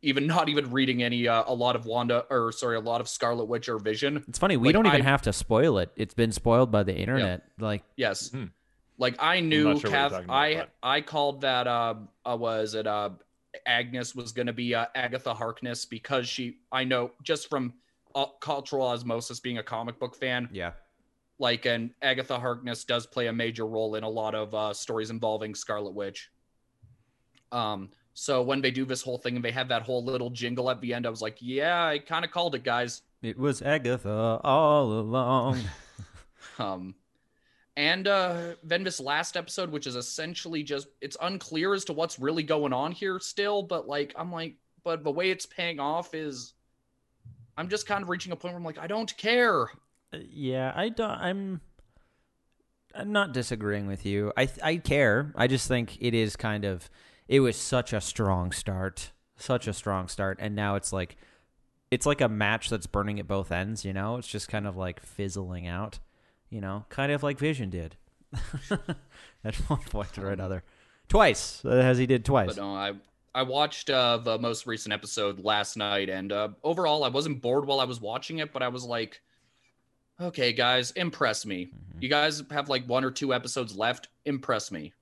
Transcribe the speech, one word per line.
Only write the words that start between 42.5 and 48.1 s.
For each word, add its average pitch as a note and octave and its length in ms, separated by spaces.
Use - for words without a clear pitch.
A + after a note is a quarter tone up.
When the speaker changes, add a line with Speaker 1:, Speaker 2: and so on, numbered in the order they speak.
Speaker 1:
on C#3 220
here F#3+ 260
still, G3+ 420
but, E3+ 240
like, D3 300
I'm F3 160
like, E3 240
but E3 180
the D3 80
way F3+ 200
it's F#3 140
paying E3+ 360
off E3 320
is, C#3+ 400
I'm E3 100
just G3+ 200
kind G3+ 160
of F3 60
reaching F3+ 220